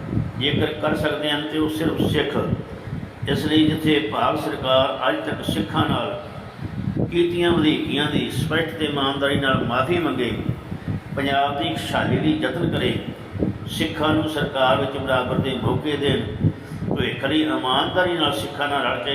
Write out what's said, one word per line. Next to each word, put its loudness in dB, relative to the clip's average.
ਜੇਕਰ 0
ਕਰ 2
ਸਕਦੇ -2
ਹਨ 0
ਤੇ -4
ਉਹ 2
ਸਿਰਫ -2
ਸਿੱਖ। 0
ਇਸ 0
ਲਈ 6
ਜਿੱਥੇ 2
ਭਾਰਤ 2
ਸਰਕਾਰ 2
ਅੱਜ 0
ਤੱਕ -4
ਸਿੱਖਾਂ 0
ਨਾਲ -2
ਕੀਤੀਆਂ 2
ਵਧੀਕੀਆਂ 2
ਦੀ 0
ਸਪਸ਼ਟ 0
ਤੇ -2
ਇਮਾਨਦਾਰੀ 2
ਨਾਲ 2
ਮਾਫ਼ੀ 2
ਮੰਗੇ, 0
ਪੰਜਾਬ 2
ਦੀ 0
ਖੁਸ਼ਹਾਲੀ 0
ਲਈ 2
ਯਤਨ 0
ਕਰੇ, 0
ਸਿੱਖਾਂ 0
ਨੂੰ 2
ਸਰਕਾਰ 2
ਵਿੱਚ -2
ਬਰਾਬਰ 0
ਦੇ 0
ਮੌਕੇ 0
ਦੇਣ, 2
ਭਵਿੱਖ -2
ਲਈ 2
ਇਮਾਨਦਾਰੀ 2
ਨਾਲ 2
ਸਿੱਖਾਂ -2
ਨਾਲ 0
ਰਲ 0
ਕੇ -2